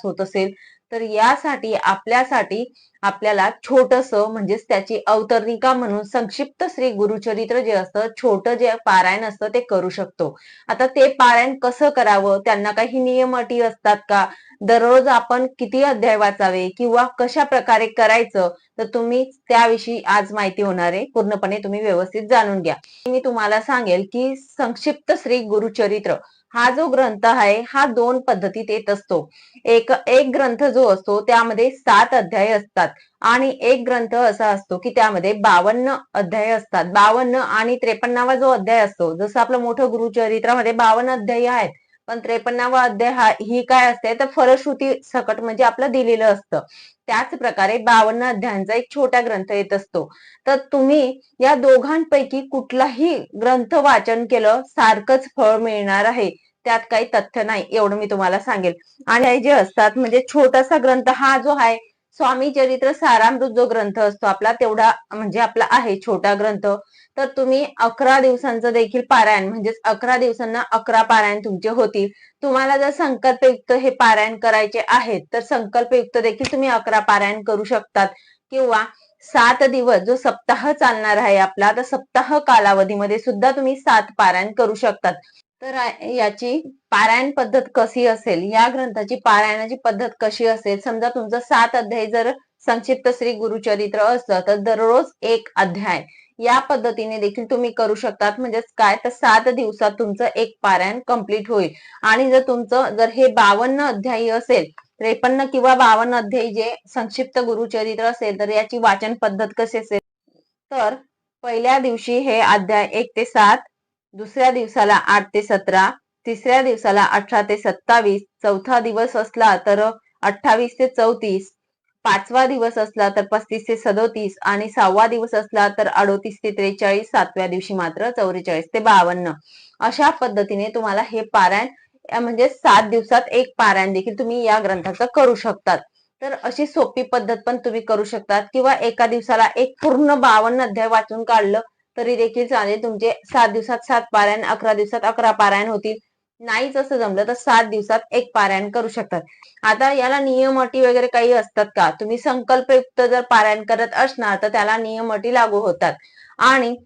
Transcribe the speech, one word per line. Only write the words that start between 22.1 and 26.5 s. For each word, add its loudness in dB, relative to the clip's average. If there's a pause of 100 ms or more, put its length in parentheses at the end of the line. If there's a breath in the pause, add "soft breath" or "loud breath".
जाणून 2
घ्या. -2 (320 soft breath)
मी -2
तुम्हाला 0
सांगेल -2 (100)
की -4
संक्षिप्त -6 (100)
श्री 0
गुरुचरित्र -2 (400 soft breath)